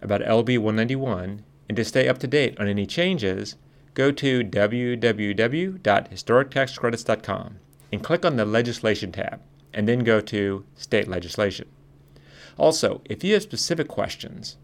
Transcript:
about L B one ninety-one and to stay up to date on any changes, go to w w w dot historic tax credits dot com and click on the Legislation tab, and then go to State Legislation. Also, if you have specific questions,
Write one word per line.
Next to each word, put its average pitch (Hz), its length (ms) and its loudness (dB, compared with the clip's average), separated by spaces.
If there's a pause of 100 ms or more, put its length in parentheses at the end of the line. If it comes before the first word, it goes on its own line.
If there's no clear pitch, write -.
about 101 240 0
L 113 180 4
B 123 140 2
one 110 180 2
ninety-one 110 680 -2 (240)
and 107 80 -4
to 113 80 0
stay 131 240 2
up 127 120 0
to 139 80 -6
date 135 320 0
on 104 80 0
any 101 180 0
changes, 104 720 -2 (380)
go 135 180 2
to 131 320 0
w 110 520 0
w 104 380 0
w 147 460 0
dot - 300 2
historic 131 420 2
tax 135 260 -2
credits 117 260 -2
dot 110 200 -2
com 95 320 -6 (360)
and 101 120 -4
click - 200 0
on 160 120 2
the 110 100 2
Legislation 110 640 0
tab, - 300 -8 (320)
and 107 140 0
then 120 120 2
go 110 220 4
to 101 440 -2 (100)
State - 320 -2
Legislation. 92 600 -4 (920)
Also, - 480 2
if - 180 -8
you 196 100 2
have 202 100 2
specific 160 440 -4
questions, - 760 -8